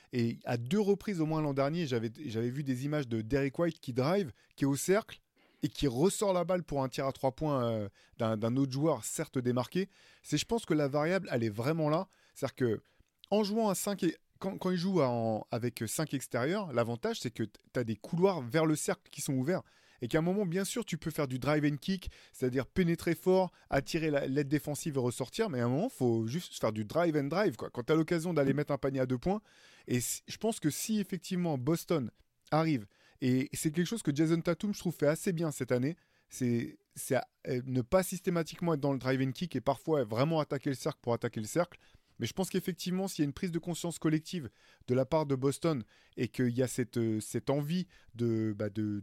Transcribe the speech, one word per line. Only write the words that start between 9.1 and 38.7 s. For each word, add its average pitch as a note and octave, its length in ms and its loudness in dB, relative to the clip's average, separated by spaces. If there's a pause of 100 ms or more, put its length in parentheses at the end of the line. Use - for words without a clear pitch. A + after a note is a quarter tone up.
démarqué. B2 500 0 (320)
C'est, - 160 -2
je - 80 0
pense A#3 180 -2
que E3 120 0
la D3 120 2
variable, D#3+ 440 0
elle B2 120 0
est A2+ 60 2
vraiment D3 400 0
là. E3+ 180 0 (280)
C'est-à-dire - 200 -6
que A#2 260 2 (500)
en G#3+ 120 2
jouant G#3+ 260 0
à F#3+ 40 2
cinq G3 300 -4
et, E3 120 2 (220)
quand, G3 220 -6
quand F#3 100 -2
il F#3 80 0
joue F3+ 240 2
en, A2+ 480 0
avec A#2+ 380 -4
cinq - 260 -4
extérieurs, D3+ 580 -2
l'avantage, A#2+ 480 0
c'est B2 120 -4
que - 120 -4
t-, - 160 -8 (140)
t'as B2+ 100 0
des A2+ 120 -2
couloirs F3 460 0
vers C#3+ 260 2
le D#3 80 4
cercle - 340 -4
qui - 120 -12
sont C#3+ 120 -2
ouverts. C3+ 300 0 (400)
Et B2 40 -4
qu'à D#3 120 2
un - 20 0
moment, F#3+ 240 0
bien F#3 200 -2
sûr, A#3 200 -4
tu - 140 -6
peux - 100 -4
faire D3 180 -2
du B2+ 120 -4
drive D3 260 2
and D3 120 2
kick, - 340 -4 (200)
c'est-à-dire B2+ 360 -2
pénétrer E3+ 480 2
fort, F#3 360 2 (200)
attirer D3+ 400 0
la, C#3+ 160 2
l'aide C#3 220 0
défensive C#3+ 480 -2
et - 20 2
ressortir, B2+ 500 -2
mais B2+ 120 -2
à A#2 40 2
un A#2+ 40 2
moment, D#3+ 200 0
faut A2+ 380 2
juste D3+ 320 -6
faire A2 140 0
du A2 120 -4
drive D3+ 320 2
and C#3+ 60 2
drive, D#3+ 320 0
quoi. - 160 -8
Quand B2 100 -8
t'as D#3 140 2
l'occasion E3 400 0
d'aller C#3 180 4
mettre D3 180 0
un C#3+ 60 0
panier C3+ 220 -2
à C3 80 2
deux B2+ 100 0
points, F#3+ 240 0 (460)
et B2 120 2
si, - 280 -4
je - 100 -12
pense A3 220 -2
que D#3 100 0
si G#3+ 300 -2
effectivement F3 580 -2
Boston C#3+ 540 0 (400)
arrive, D3+ 340 2 (360)
et C3 320 2
c'est - 180 0
quelque E3 160 0
chose A3+ 160 -4
que E3 100 0
Jason D#3+ 280 2
Tatum, F#3+ 320 -2
je - 60 -8
trouve, E3+ 140 -2
fait - 140 2
assez D#3+ 240 2
bien E3 180 0
cette C3 220 -4
année, C3 240 0 (320)
c'est, A#2+ 500 -2 (180)
c'est - 200 -2
à, A#2+ 100 2 (220)
euh, B2+ 180 -2
ne B2+ 160 0
pas F#3 220 4
systématiquement E3+ 680 -2